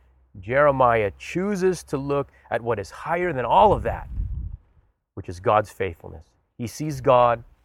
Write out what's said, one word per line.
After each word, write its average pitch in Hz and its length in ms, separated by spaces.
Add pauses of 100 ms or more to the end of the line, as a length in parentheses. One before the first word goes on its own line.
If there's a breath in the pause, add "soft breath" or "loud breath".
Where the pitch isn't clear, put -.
(400)
Jeremiah 120 760
chooses 185 680
to - 120
look 139 320 (220 soft breath)
at 113 100
what 117 200
is 92 100
higher 175 420
than 127 120
all 180 280
of 117 120
that, 95 240 (1080)
which - 140
is 87 120
God's 107 300
faithfulness. 87 600 (260)
He 120 100
sees 147 340
God 120 420 (220)